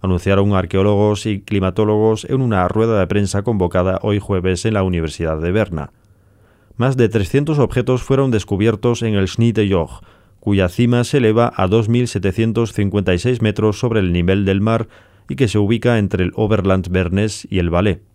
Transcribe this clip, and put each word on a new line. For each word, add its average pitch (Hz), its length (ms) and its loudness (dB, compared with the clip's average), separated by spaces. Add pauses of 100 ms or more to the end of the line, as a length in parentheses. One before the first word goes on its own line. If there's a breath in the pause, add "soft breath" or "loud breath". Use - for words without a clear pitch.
anunciaron 98 520 0
arqueólogos 101 720 0
y 107 140 -2
climatólogos 107 840 0
en 131 160 -2
una 101 260 0
rueda 110 320 0
de 92 80 2
prensa 101 360 -2
convocada 92 580 0
hoy 104 180 0
jueves 92 460 -2
en 110 80 0
la 101 100 2
Universidad 82 560 -2
de 85 140 -2
Berna. 87 400 -2 (840 soft breath)
Más 127 220 0
de 120 100 4
trescientos 139 500 0
objetos 127 460 0
fueron 135 280 0
descubiertos 110 720 0
en 110 100 -2
el 98 160 0
Schnittejoch, 104 760 0 (380 soft breath)
cuya 98 260 2
cima 120 380 0
se 143 140 0
eleva 117 360 2
a 95 120 0
dos 104 200 2
mil 120 220 0
setecientos 110 640 -2
cincuenta 98 400 0
y 90 40 2
seis 120 240 -2
metros 107 380 0
sobre 113 220 0
el 90 100 0
nivel 90 320 2
del 98 160 2
mar 113 300 0 (400 soft breath)
y 139 80 -6
que 135 100 2
se 104 100 0
ubica 113 420 2
entre 92 260 0
el 90 100 -4
Oberland 95 540 0
bernés 92 600 -2
y 92 100 -2
el 87 100 0
Valais. 90 300 0 (160)